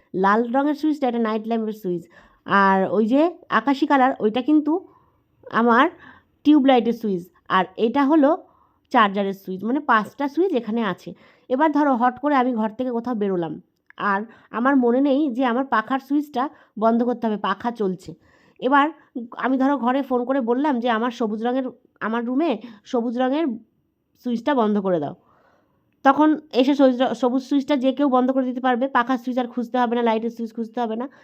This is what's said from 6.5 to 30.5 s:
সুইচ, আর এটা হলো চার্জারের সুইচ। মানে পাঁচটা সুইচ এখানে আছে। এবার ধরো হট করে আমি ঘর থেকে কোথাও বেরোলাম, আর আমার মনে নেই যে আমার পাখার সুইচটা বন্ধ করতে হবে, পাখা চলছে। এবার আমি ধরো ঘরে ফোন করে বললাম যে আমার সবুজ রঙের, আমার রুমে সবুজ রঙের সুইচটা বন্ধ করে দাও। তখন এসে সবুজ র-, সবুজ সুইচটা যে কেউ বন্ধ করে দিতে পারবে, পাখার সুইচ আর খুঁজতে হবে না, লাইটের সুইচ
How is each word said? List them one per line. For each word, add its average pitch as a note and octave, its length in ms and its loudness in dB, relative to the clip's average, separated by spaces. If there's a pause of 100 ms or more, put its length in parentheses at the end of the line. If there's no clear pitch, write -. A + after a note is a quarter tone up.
সুইচ, G3+ 300 -4 (260)
আর F#3 160 2 (120)
এটা A#3+ 280 0
হলো D4+ 420 4 (440)
চার্জারের G3+ 420 2
সুইচ। F#3+ 320 -10
মানে B3+ 160 -2
পাঁচটা B3 480 -2
সুইচ F4 240 -2
এখানে A#3 320 -4
আছে। - 300 -6 (340)
এবার D4 240 2
ধরো C#4+ 240 2
হট A#3+ 220 0
করে D4 160 0
আমি B3+ 180 2
ঘর A3 160 -2
থেকে B3+ 220 -6
কোথাও A#3 240 -4
বেরোলাম, F3+ 460 -4 (360)
আর G3+ 280 -2 (260)
আমার C4 260 0
মনে B3 240 4
নেই C#4+ 300 2
যে B3 140 -2
আমার B3 200 0
পাখার B3+ 340 -2
সুইচটা C#4+ 500 -4 (300)
বন্ধ A3+ 260 2
করতে A#3 220 -2
হবে, G#3+ 100 -2
পাখা G3+ 340 -4
চলছে। F#3+ 440 -6 (440)
এবার C#4+ 320 2 (460)
আমি C4 220 -2
ধরো C#4 180 2
ঘরে B3+ 260 -2
ফোন B3 220 -2
করে C4+ 160 -2
বললাম B3 400 -2
যে A#3+ 100 -2
আমার A3+ 200 -2
সবুজ A3+ 360 -4
রঙের, B3+ 180 -2 (360)
আমার A3+ 240 -4
রুমে B3+ 340 -2 (260)
সবুজ A#3+ 340 -4
রঙের C4 260 0 (800)
সুইচটা A#3+ 320 -2
বন্ধ G#3+ 260 2
করে F3+ 200 0
দাও। C#3+ 140 -6 (920)
তখন D4 300 4 (140)
এসে C4 220 2
সবুজ C4 280 4
র-, A#3 120 0
সবুজ C4 280 -2
সুইচটা C#4+ 340 0
যে C4 160 0
কেউ C#4+ 160 0
বন্ধ B3+ 220 2
করে C4+ 140 0
দিতে B3+ 160 -6
পারবে, B3+ 280 0
পাখার B3+ 300 0
সুইচ B3 200 -6
আর A#3+ 80 -2
খুঁজতে A#3+ 320 -6
হবে A#3+ 180 0
না, A#3+ 60 0
লাইটের A3+ 280 0
সুইচ A#3 260 -10